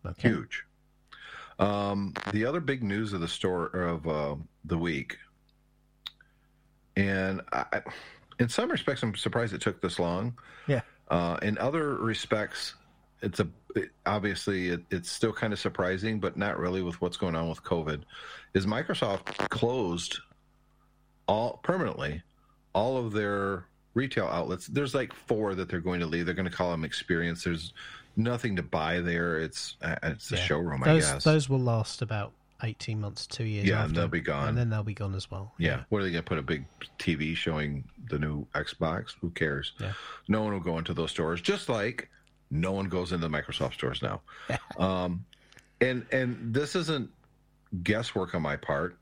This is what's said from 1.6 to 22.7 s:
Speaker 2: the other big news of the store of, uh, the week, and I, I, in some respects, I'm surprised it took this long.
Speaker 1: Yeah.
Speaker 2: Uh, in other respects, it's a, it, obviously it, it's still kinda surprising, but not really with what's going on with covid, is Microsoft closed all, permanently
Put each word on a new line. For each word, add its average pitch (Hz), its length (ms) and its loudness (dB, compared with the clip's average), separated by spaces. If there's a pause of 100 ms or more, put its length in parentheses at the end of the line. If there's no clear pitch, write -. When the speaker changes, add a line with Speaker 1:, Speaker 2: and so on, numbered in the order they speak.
Speaker 2:
the 107 140 2
other 160 140 0
big 135 220 0
news 104 300 0
of 92 80 -2
the 85 80 -2
store 87 380 0
of, 85 420 0
uh, 73 280 0 (280)
the 82 140 0
week, 80 400 -2 (1800)
and 95 460 2 (100)
I, - 200 0
I, - 80 0 (580)
in 123 100 4
some 240 220 2
respects, 143 320 0
I'm 110 120 0
surprised 110 400 0
it 85 60 -4
took - 200 0
this 90 180 0
long. 92 400 0 (280)
Speaker 1:
Yeah. 135 140 4 (280)
Speaker 2:
Uh, 85 340 2
in 104 160 0
other 143 380 0
respects, - 800 -2 (480)
it's 104 180 -2
a, 87 80 4 (260)
it, - 160 0 (160)
obviously 95 600 0
it, 85 220 0
it's 87 200 -4
still 113 220 0
kinda 107 240 -2
surprising, 95 640 0
but 92 160 -2
not 101 220 0
really 90 240 0
with 87 180 -4
what's 87 160 -2
going 87 200 0
on 82 120 0
with 80 140 -6
covid, 76 400 0 (520)
is 95 120 4
Microsoft 107 840 -2
closed 110 680 0 (1080)
all, 110 360 2
permanently 95 600 0 (520)